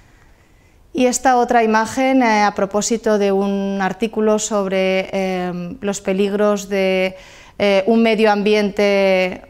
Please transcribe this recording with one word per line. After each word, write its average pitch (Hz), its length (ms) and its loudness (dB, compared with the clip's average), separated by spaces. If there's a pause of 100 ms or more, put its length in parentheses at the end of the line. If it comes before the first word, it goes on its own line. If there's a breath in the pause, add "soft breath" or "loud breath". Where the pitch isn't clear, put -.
(960 soft breath)
Y 254 80 2
esta 247 320 2
otra 240 260 2
imagen, 226 600 0
eh, 214 200 2
a 202 120 0
propósito 208 640 -2
de 202 120 2
un 196 520 -2
artículo 214 560 -2
sobre, 190 760 -2
eh, 180 680 -4
los 202 180 -4
peligros 202 680 -2
de, 190 460 0 (420 loud breath)
eh, 196 280 2
un 226 160 4
medio 220 300 4
ambiente, 202 1160 0